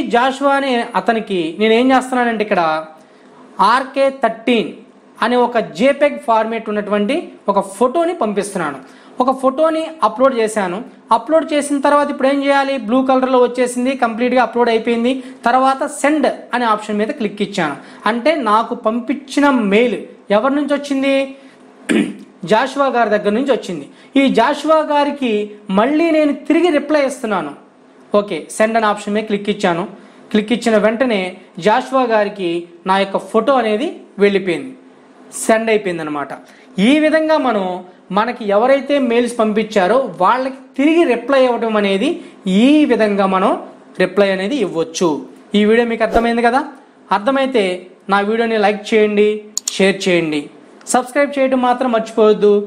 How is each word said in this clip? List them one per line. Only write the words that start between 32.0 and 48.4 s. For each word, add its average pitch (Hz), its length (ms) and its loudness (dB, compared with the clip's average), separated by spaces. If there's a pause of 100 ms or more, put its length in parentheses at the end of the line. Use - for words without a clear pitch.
గారికి 196 360 -2 (400)
నా 190 140 2
యొక్క 196 140 -4 (140)
photo 220 300 2
అనేది 220 260 -2 (360)
వెళ్ళిపోయింది, 165 480 -2 (760)
Send 226 280 0
అయిపోయింది 180 320 -2
అనమాట. 147 260 -6 (580)
ఈ 277 40 6 (100)
విధంగా 311 320 2 (120)
మనం 208 180 0 (520)
మనకి 233 260 -2 (120)
ఎవరైతే 269 400 2 (160)
mails 240 300 0
పంపించారో 214 560 2 (260)
వాళ్ళకి 254 360 0 (180)
తిరిగి 320 260 4 (100)
reply 269 360 2
ఇవ్వడం 226 320 -2
అనేది, 196 280 0 (560)
ఈ 277 60 6 (200)
విధంగా 208 440 2
మనం 208 180 2 (500)
reply 196 320 2
అనేది 202 300 -4
ఇవ్వచ్చు. 160 440 -2 (500)
ఈ - 100 4
వీడియో 233 220 4
మీకు 226 160 0
అర్థమైంది 233 420 0
కదా? 262 120 2 (560)
అర్థమైతే 262 460 0 (500)
నా 202 60 4 (100)
వీడియోని 226 360 0